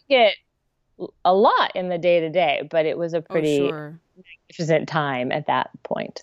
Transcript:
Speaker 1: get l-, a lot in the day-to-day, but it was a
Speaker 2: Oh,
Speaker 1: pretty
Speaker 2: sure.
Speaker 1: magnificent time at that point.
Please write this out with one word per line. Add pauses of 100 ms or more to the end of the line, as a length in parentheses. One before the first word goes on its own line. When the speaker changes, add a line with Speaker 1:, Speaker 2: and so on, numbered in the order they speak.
(100)
Speaker 1:
get (680)
l-, (100)
a
lot
in
the
day-to-day,
but
it
was
a
Speaker 2:
Oh,
Speaker 1:
pretty (120)
Speaker 2:
sure. (180)
Speaker 1:
magnificent
time
at
that (120)
point.